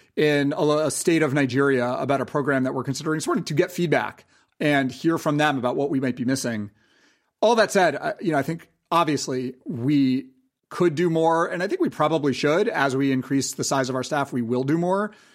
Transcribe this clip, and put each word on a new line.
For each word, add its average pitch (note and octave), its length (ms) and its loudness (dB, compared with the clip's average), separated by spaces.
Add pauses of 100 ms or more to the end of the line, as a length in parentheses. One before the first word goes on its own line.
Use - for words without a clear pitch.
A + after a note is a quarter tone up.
(140)
in D3 420 2
a, - 60 -2
a D3+ 300 2
state E3 300 2
of C#3 120 0
Nigeria C3+ 600 2
about C3+ 260 -2
a B2 40 -2
program C#3 400 -2
that C3 100 -4
we're B2+ 100 -4
considering D3 340 -4
supporting, B3 260 -2
to D#3 100 -6
get F3 180 0
feedback C3+ 540 -2 (340)
and C#3 320 2
hear E3 260 0
from D#3 180 0
them D3 220 2
about B2 160 -2
what C#3+ 160 -2
we C3+ 80 0
might B2+ 160 -2
be B2 100 -6
missing. A#2 460 -4 (680)
All A3 160 6
that A3 160 2
said, F#3 240 4
I, - 240 -6
you G3 100 -2
know, D3 80 2
I C#3 40 0
think E3 260 -6 (240)
obviously C#3 720 0
we C3+ 640 0 (400)
could F3 260 2
do E3+ 160 2
more, E3 360 2
and F3+ 180 -4
I - 20 -2
think F4 140 -4
we E4+ 80 2
probably D3+ 440 0
should. D#3 360 2
As C#3 260 0
we C3+ 160 0
increase C3+ 440 -2
the D3 100 -6
size C3+ 240 0
of C3 80 -4
our B2+ 80 -4
staff, C#3 280 -2
we B2+ 100 -2
will B2 200 -2
do D3 160 0
more. F#3+ 320 0 (240)